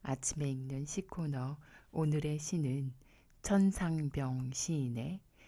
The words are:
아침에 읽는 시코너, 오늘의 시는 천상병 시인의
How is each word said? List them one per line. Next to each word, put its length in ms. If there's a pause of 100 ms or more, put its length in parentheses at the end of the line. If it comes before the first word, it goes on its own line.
아침에 480
읽는 380
시코너, 720 (320)
오늘의 480
시는 560 (480)
천상병 1080
시인의 680 (260)